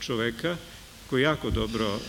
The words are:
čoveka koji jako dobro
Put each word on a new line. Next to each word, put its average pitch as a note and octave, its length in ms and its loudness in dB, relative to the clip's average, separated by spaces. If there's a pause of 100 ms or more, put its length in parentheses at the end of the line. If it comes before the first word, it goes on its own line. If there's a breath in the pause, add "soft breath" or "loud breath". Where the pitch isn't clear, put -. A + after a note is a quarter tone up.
čoveka A#2 560 0 (520 loud breath)
koji C3 120 4
jako C#3+ 280 2
dobro A2 600 2